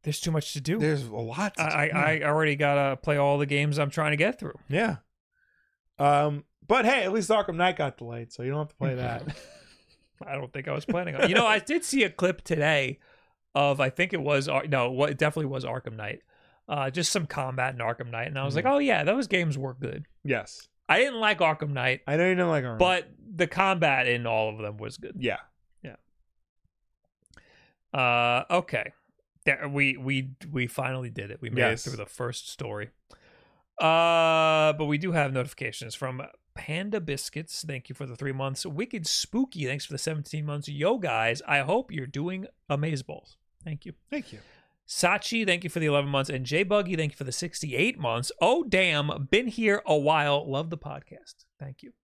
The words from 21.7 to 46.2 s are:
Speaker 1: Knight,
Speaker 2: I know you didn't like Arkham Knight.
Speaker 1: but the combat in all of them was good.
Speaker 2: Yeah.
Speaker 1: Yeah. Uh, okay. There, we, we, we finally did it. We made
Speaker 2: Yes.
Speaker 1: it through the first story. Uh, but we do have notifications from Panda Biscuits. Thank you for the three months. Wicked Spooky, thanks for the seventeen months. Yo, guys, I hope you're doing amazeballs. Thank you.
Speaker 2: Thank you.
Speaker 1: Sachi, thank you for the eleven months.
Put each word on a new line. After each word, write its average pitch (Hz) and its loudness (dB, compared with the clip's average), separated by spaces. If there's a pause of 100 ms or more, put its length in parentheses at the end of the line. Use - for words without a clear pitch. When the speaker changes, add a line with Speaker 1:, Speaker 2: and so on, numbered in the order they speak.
Speaker 1:
Knight, 127 0
Speaker 2:
I 143 0
know 170 4
you 185 4
didn't 180 2
like 151 2
Arkham 117 -6
Knight. - -
Speaker 1:
but 180 2 (260)
the 170 2
combat 165 2
in 120 2
all 110 0
of 107 -10
them 104 -6
was 107 -10
good. - -14
Speaker 2:
Yeah. 117 -2 (440)
Speaker 1:
Yeah. 131 -16 (2000)
Uh, 120 2
okay. 170 -2 (520)
There, 143 0
we, 139 0
we, 131 -4 (200)
we 127 -2
finally 131 -4
did 101 -10
it. - -14
We 117 -8
made 123 0
Speaker 2:
Yes. 113 0
Speaker 1:
it 123 -6
through 113 -10
the 101 -10
first - -8
story. 107 -10 (880)
Uh, 160 6
but 151 -2
we 147 0
do 175 -2
have 147 2
notifications 123 -6
from 131 -8 (320)
Panda 196 -6
Biscuits. 151 -8
Thank 135 -10
you 139 -12
for 139 -10
the 123 -12
three 139 -4
months. 135 -4
Wicked 170 -6
Spooky, 233 -2
thanks 143 -4
for - -12
the 139 -6
seventeen 151 -4
months. 147 -6
Yo, 151 0
guys, 117 0
I 147 2
hope 196 0
you're 143 -6
doing 175 -6 (240)
amazeballs. 147 -4 (280)
Thank 151 -8
you. 180 -12 (180)
Speaker 2:
Thank 285 -6
you. 107 -16 (500)
Speaker 1:
Sachi, 202 0
thank 175 0
you 180 -6
for - -6
the 160 0
eleven 143 2
months. 135 0